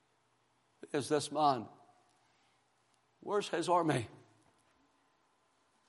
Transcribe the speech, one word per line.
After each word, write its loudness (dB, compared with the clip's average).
who -4
is -4
this 0
man? 2
Where's -4
his -2
army? 2